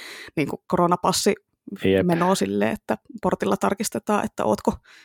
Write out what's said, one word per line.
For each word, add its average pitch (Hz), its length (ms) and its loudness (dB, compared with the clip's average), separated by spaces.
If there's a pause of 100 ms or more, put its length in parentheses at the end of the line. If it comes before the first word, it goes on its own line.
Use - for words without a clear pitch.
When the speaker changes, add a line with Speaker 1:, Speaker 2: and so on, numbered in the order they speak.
(360)
Speaker 1:
niinku, - 320 -4
koronapassi 175 680 2 (480)
Speaker 2:
Jep. - 220 4
Speaker 1:
meno 175 300 2
silleen, 202 360 0
että 220 260 -4 (240)
portilla 196 360 0
tarkistetaan, 208 680 -2
että - 200 -6
ootko 214 280 0 (320)